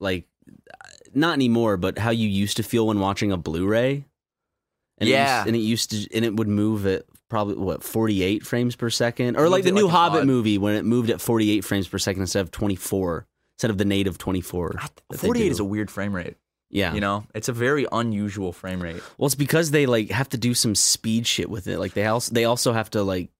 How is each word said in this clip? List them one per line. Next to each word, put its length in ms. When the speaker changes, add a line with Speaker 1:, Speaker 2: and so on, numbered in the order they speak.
Speaker 1:
like, 260
not 200
anymore, 420
but 220
how 120
you 180
used 300
to 60
feel 220
when 140
watching 320
a 40
Blu-ray. 680
And 100
it 40
Speaker 2:
Yeah. 260
Speaker 1:
used, 100
and 80
it 40
used 300
to, 160
and 80
it 120
would 120
move 380
at 180
probably, 280
what, 260
forty-eight 640
frames 320
per 140
second, 460
or, 120
like, 100
Speaker 2:
Moved 80
Speaker 1:
the 40
Speaker 2:
at, 40
Speaker 1:
new 120
Speaker 2:
like, 80
a 20
Speaker 1:
Hobbit 240
Speaker 2:
pod. 60
Speaker 1:
movie 320
when 160
it 100
moved 260
at 100
forty-eight 440
frames 240
per 100
second 240
instead 200
of 80
twenty-four, 760
instead 140
of 80
the 60
native 340
twenty-four 600
Speaker 2:
I, 40
Speaker 1:
that 380
they 60
Speaker 2:
forty-eight 200
Speaker 1:
do. 60
Speaker 2:
is 60
a 60
weird 260
frame 240
rate. 220
Speaker 1:
Yeah. 220
Speaker 2:
You 60
know, 340
it's 140
a 40
very 380
unusual 640
frame 280
rate. 220
Speaker 1:
Well, 80
it's 80
because 380
they, 140
like, 240
have 180
to 100
do 160
some 220
speed 500
shit 240
with 160
it. 140
Like, 140
they 120
also, 260
they 120
also 280
have 180
to, 120
like, 380